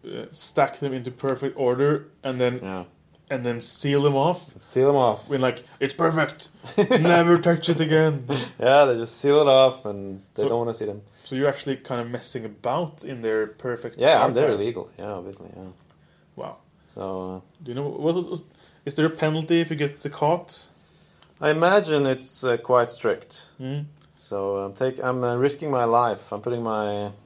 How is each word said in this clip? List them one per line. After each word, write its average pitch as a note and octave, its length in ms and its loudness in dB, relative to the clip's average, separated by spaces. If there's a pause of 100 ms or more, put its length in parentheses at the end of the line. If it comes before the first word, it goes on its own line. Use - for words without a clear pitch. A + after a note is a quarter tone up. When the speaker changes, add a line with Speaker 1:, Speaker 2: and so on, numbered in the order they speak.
Speaker 1:
uh, A2+ 240 -12
stack - 480 -2
them C#3 140 -6
into B2+ 180 -8
perfect C3 480 -4
order C#3 480 2 (160)
and B2+ 180 -6
then B2 220 0
Speaker 2:
Yeah. F#2+ 220 -8 (460)
Speaker 1:
and B2+ 140 -4
then A#2+ 160 -4
seal C#3+ 420 0
them C#3+ 140 4
off. E3+ 240 2 (180)
Speaker 2:
Seal - 300 2
them C#3+ 80 6
off. A#2 320 2
Speaker 1:
When, C#3 120 -2
like, B2+ 240 0 (160)
"It's C#3 140 -2
perfect. - 540 0 (280)
Speaker 2:
<laughs> - 0 -
Speaker 1:
Never E3+ 640 6
touch E3+ 300 2
it D#3+ 120 0
again." D#3 460 2 (340)
Speaker 2:
Yeah, C#3 260 8
they B2+ 100 2
just A2+ 220 -8
seal C#3+ 220 4
it D3 80 4
off C3 380 6
and G2 340 -10 (140)
they G#2+ 80 -2
Speaker 1:
So, - 60 0
Speaker 2:
don't A#2 100 0
wanna A#2 160 -4
see G#2+ 120 -6
them. G#2 160 -8 (220)
Speaker 1:
so C3+ 120 -12
you're C#3 120 2
actually C3+ 280 -4
kind B2 240 -8
of A#2 100 -8
messing A#2+ 340 -10
about C3 600 -6
in B2 180 -12
their A2 240 0
perfect A#2+ 520 -10
Speaker 2:
Yeah, B2+ 260 6
I'm B2+ 100 0
there C3 160 2
Speaker 1:
archive. G2+ 100 -2
Speaker 2:
illegal. A#2 280 -6 (100)
Yeah, G#2 200 -10
obviously, F2+ 380 -16
yeah. F#2 140 -16 (680)
Speaker 1:
Wow. - 200 -12 (380)
Speaker 2:
So, G2+ 80 -12
uh, F#2 380 -8 (240)
Speaker 1:
Do A#2+ 80 -14
you - 20 -10
know, C#3+ 140 -6 (160)
what E3+ 120 0
is, F3 260 -8 (420)
is C#3+ 100 -8
there D#3 120 2
a D#3+ 40 2 (140)
penalty D#3 360 0
if D#3+ 100 -4
you D#3+ 60 -4
get C#3+ 180 -4 (180)
caught? - 540 -2 (720)
Speaker 2:
I D3+ 100 2
imagine D#3+ 560 2
it's, C3 380 -4
uh, A#2+ 140 2
quite A#2+ 320 2
strict. - 580 -6 (120)
Speaker 1:
Mm. C#3 260 -8 (300)
Speaker 2:
So G2 480 -6
I'm G2 100 -10
take-, C3 280 -2
I'm, B2+ 220 -2
uh, A#2+ 120 0
risking C#3+ 340 -2
my B2+ 140 2
life. A#2 480 2
I'm G#2 80 -8
putting A#2+ 220 -4
my G#2 480 -4 (160)